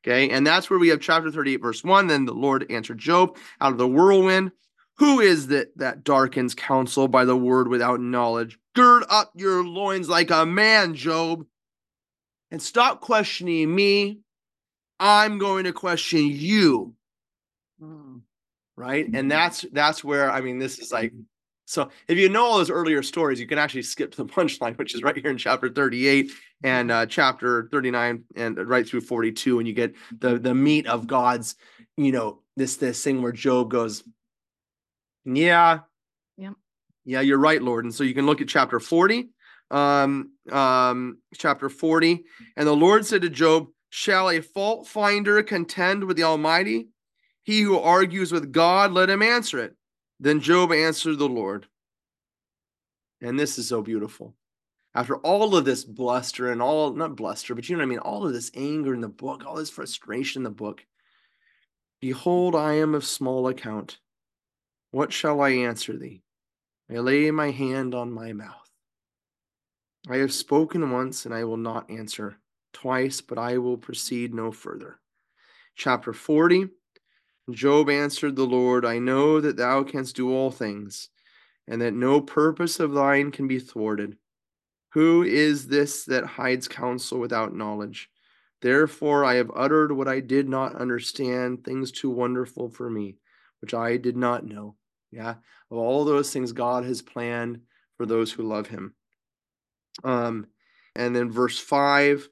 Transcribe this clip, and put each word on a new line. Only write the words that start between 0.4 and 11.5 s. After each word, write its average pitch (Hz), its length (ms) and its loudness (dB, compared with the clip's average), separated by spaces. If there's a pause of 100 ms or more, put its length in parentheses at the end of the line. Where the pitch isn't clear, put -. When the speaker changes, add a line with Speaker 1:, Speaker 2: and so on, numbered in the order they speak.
Speaker 1:
that's 175 240 2
where 190 80 2
we 175 100 6
have 156 120 4
chapter 160 300 0
thirty-eight, 139 300 -2
verse 113 240 -6
one. 190 220 4
"Then 143 180 2
the 120 80 -4
Lord 135 380 0
answered 117 260 -6
Job 175 400 2 (240)
out 135 120 2
of 117 60 -4
the 127 100 2
whirlwind, 190 640 4 (460)
'Who 285 220 6
is 170 280 6
that 139 280 0
that 135 280 -6
darkens 135 500 2
counsel 131 540 0
by 127 160 6
the 127 120 4
word 127 320 4
without 123 320 0
knowledge? 117 580 -2 (160)
Gird 240 360 8
up 214 240 2
your 185 300 0
loins 185 440 -4
like 170 220 2
a 160 160 4
man, 202 480 4
Job, 165 500 -4 (1040)